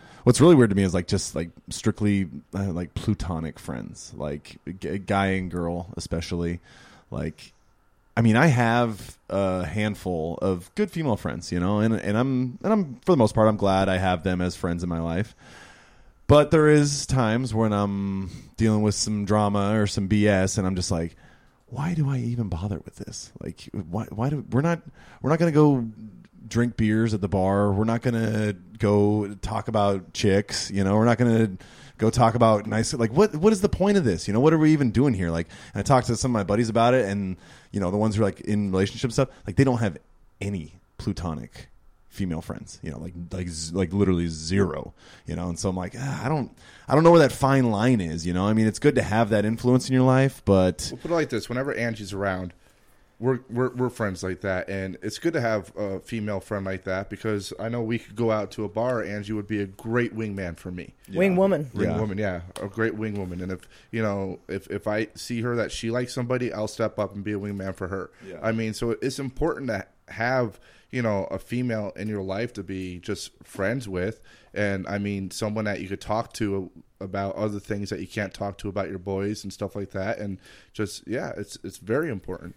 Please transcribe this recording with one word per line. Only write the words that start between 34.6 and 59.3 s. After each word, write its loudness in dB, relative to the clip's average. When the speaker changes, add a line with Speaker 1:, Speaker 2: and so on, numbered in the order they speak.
Speaker 1:
even 2
doing 2
here?" 0
Like, -2
and -4
I -4
talked 4
to 0
some -2
of 0
my 0
buddies 0
about 4
it, 4
and, -2
you -4
know, 0
the 0
ones 0
who 2
are, 4
like, -2
in -2
relationship 0
stuff, 0
like, -8
they 6
don't 4
have -2
any -6
platonic -6
female -4
friends, -12
you -10
know, -12
like, -12
like, -6
z-, -8
like, 0
literally 2
zero, -2
you -6
know? -4
And -6
so -2
I'm -2
like, -6
"Ah, -6
I -2
don't, -2
I 4
don't 6
know 10
where 10
that 6
fine 4
line 4
is, -4
you -2
know? 2
I 2
mean, 4
it's 0
good 4
to 4
have 2
that 2
influence 2
in 0
your 4
life, 2
but" 4
Speaker 2:
We'll -10
put -8
it 0
like 0
this. -4
Whenever -4
Angie's -6
around, -2
we're, 0
we're, -2
we're -2
friends -4
like -6
that, -2
and -6
it's -6
good -2
to -2
have -2
a -4
female -6
friend -6
like -6
that, -4
because -6
I -6
know -4
we -2
could -16
go 2
out -2
to -6
a -6
bar. -2
Angie -6